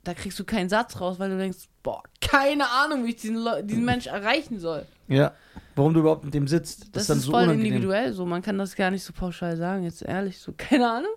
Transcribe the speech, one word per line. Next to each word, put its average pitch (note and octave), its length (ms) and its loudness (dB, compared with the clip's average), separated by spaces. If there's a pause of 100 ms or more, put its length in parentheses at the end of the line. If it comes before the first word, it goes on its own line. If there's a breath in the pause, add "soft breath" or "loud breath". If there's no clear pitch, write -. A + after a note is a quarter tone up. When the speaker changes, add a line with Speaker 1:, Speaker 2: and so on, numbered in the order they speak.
Speaker 1:
da F3 100 -6
kriegst - 240 -10
du F#3+ 60 -8
keinen F#3 240 0
Satz G#3+ 320 0
raus, F3+ 200 -4
weil G3 100 -2
du F#3+ 80 -2
denkst, F#3+ 300 -6 (160)
„Boah, A2+ 180 -6 (180)
keine C#4 480 2
Ahnung, C4+ 380 0
wie A#3 40 -2
ich A#3 60 -8
diesen A3 200 -4
Leu-, A3+ 260 -2
diesen A3 220 -2
Mensch B3 220 0
erreichen A3 520 -2
soll.“ E3 280 -6 (200)
Speaker 2:
Ja, C#3+ 260 4 (440 loud breath)
warum D3+ 180 6
du D#3+ 60 6
überhaupt D#3 240 4
mit C#3+ 100 -4
dem C#3+ 140 2
sitzt, - 380 -2
das - 40 -20
Speaker 1:
Das F#3+ 120 -4
Speaker 2:
ist F#3+ 80 0
dann D3 80 4
Speaker 1:
ist C3 60 0
Speaker 2:
so C3+ 60 -2
Speaker 1:
voll A#3+ 140 4
Speaker 2:
unangenehm. - 300 4
Speaker 1:
individuell G#3+ 380 0
so. F#3 140 -6
Man F3 160 -2
kann G3 160 -2
das F#3+ 160 -4
gar F#3 160 0
nicht F#3+ 140 -4
so - 80 -14
pauschal F3 440 -4
sagen, F3+ 280 -2
jetzt E3 180 -8
ehrlich F#3+ 380 -4
so. - 160 -12
Keine B3 340 4
Ahnung. C#4 260 -2